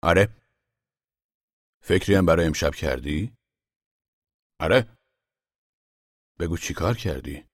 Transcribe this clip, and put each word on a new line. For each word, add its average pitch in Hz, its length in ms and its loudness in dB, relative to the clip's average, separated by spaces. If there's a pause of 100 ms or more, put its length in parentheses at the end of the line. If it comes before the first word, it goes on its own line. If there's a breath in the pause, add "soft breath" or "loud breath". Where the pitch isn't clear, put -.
«آره.» 92 340 2 (1500)
«فکری 95 320 0
هم 95 120 4
برای 82 200 4
امشب 78 280 -2
کردی؟» 73 580 -4 (1300)
«آره.» 92 360 0 (1400)
«بگو 85 180 -4
چی - 180 -8
کار 107 220 -2
کردی؟» 71 580 -8